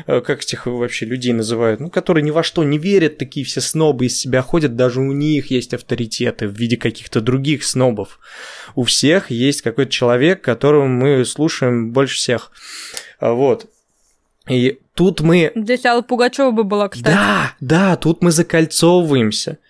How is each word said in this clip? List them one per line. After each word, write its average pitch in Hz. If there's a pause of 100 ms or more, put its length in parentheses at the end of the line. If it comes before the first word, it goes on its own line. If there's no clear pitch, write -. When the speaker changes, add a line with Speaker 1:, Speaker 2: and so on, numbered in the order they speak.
Speaker 1:
э, 135
как 139
этих -
вообще 120
людей 123
называют, 113
ну, 160
которые 175
ни 151
во 156
что 165
не 147
верят, 165
такие 135
все -
снобы 147
из 120
себя 131
ходят, 143
даже 127
у 135
них 143
есть 123
авторитеты 117
в 101
виде 117
каких-то -
других 135
снобов. 120 (560)
У 127
всех 143
есть 127
какой-то 123
человек, 127
которого 139
мы 127
слушаем 123
больше 135
всех. - (680)
А, 117
вот. 123 (800)
И 127 (160)
тут 175
мы 165
Speaker 2:
Здесь 240
Алла 240
Пугачёва 247
бы 220
была, 202
кстати. 127
Speaker 1:
Да, 202
да, 165
тут 165
мы 175
закольцовываемся. 160 (120)